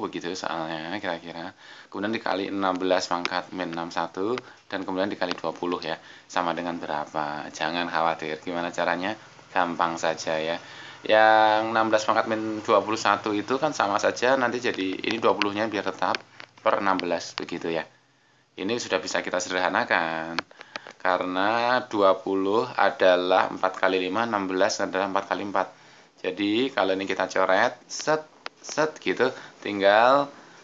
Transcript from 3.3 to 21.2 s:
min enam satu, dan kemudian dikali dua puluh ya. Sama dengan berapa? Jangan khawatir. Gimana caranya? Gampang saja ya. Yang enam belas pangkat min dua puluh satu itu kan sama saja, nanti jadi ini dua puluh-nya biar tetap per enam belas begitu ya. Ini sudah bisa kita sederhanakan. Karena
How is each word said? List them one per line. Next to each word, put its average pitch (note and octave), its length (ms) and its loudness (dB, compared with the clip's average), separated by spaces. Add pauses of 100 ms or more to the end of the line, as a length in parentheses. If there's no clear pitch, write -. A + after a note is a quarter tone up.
min E2+ 160 -6
enam E2+ 160 -8
satu, F#2 480 -4 (320)
dan F#2 160 -8
kemudian F#2+ 240 -2
dikali F2 240 -4
dua E2 160 -4
puluh F2 320 -4
ya. D#2+ 160 -6 (320)
Sama F2 240 0
dengan E2+ 240 -4
berapa? D2+ 720 -6
Jangan E2 400 -4
khawatir. D#2+ 560 -2
Gimana F2 240 -4
caranya? F2 480 -2 (320)
Gampang E2+ 480 0
saja D#2+ 400 -2
ya. E2 240 -4 (400)
Yang A2 720 6
enam A2 160 2
belas G#2+ 160 2
pangkat A2 240 2
min A2 320 -4
dua G#2 240 4
puluh G#2+ 160 -2
satu G#2 320 2
itu G#2 240 0
kan D3+ 160 0
sama G2+ 240 2
saja, A2 400 2
nanti B2 240 0
jadi F#2+ 480 -2
ini A2 80 -2
dua A2+ 160 4
puluh-nya G2+ 320 0
biar G2+ 240 -2
tetap F#2 320 -2 (440)
per G#2+ 160 2
enam G2 160 2
belas F2 400 -4
begitu E2+ 320 -6
ya. E2 160 -2 (720)
Ini A2 240 -4
sudah F#2+ 160 -2
bisa F#2 240 -4
kita F2+ 160 -4
sederhanakan. F2+ 960 0 (640)
Karena F#2+ 880 0